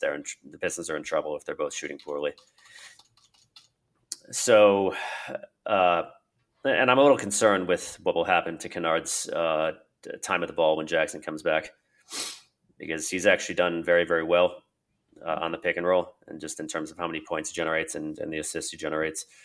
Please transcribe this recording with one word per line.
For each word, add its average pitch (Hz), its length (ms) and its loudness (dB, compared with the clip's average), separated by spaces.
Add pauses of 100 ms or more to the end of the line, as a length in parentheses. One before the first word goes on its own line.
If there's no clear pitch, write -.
they're 71 160 -2
in 71 80 -10
tr-, - 140 -14 (120)
the 80 80 -20
Pistons 85 320 -6
are 78 60 -4
in 73 80 -6
trouble 76 320 -2
if 71 80 -10
they're 73 120 -8
both 73 180 -4
shooting 73 260 -10
poorly. 73 320 -6 (2000)
So, 101 640 6 (680)
uh, 90 380 4 (600)
and 127 260 4
I'm 127 80 6
a 135 60 8
little 139 140 8
concerned 101 500 2
with - 340 -2
what 85 140 0
will 85 100 0
happen 85 340 0
to - 100 -12
Kennard's, - 600 -2
uh, 80 440 0 (280)
t-, - 100 -12 (120)
time 90 180 0
of 85 60 -2
the 76 60 -12
ball 78 240 4
when 78 100 -4
Jackson 80 340 0
comes 78 220 -10
back, 78 260 0 (1120)
because 80 280 -6
he's 92 200 -2
actually 90 280 2
done 85 280 0
very, 87 200 4
very 85 200 0
well, 87 400 2 (600)
uh, 80 180 -4
on 82 100 -2
the 82 80 -6
pick 87 180 -2
and 87 80 -2
roll, 90 300 2 (120)
and 80 140 -14
just 78 180 -10
in 80 80 -8
terms 78 220 -6
of - 80 -20
how 87 80 -4
many 82 160 -6
points 78 300 -6
he - 20 -14
generates 80 400 -2
and, 78 240 -8
and 76 160 -8
the 78 60 -4
assists - 320 -8
he 82 60 -14
generates. 78 500 -4 (180)